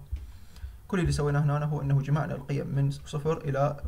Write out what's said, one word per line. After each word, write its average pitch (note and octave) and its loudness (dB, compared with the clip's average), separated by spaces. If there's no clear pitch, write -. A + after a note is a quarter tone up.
كل F#3+ 0
اللي D3+ 4
سويناه C#3+ 2
هنا D3 2
هو D3 -2
أنه C#3 4
جمعنا C#3+ 2
القيم C3+ -4
من C#3 2
صفر D3+ -2
إلى C#3+ 0